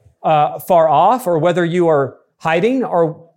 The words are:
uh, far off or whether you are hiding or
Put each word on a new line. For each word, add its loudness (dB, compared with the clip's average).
uh, 0
far 2
off 2
or 0
whether 0
you 0
are 0
hiding -2
or -2